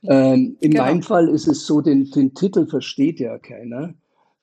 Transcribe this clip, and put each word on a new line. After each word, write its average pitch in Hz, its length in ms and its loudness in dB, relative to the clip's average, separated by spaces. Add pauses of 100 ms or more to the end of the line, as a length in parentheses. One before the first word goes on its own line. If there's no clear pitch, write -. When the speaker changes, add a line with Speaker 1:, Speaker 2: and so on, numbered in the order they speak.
Speaker 1:
Ähm, 131 540 2
in 156 140 4
Speaker 2:
Genau. - 20 4
Speaker 1:
meinem 147 260 0
Fall 170 260 2
ist 151 180 0
es 151 180 -2
so, 151 160 0
den, 139 300 2
den 139 220 0
Titel 190 340 0
versteht 147 520 -4
ja 113 180 -8
keiner. 123 560 -14 (500)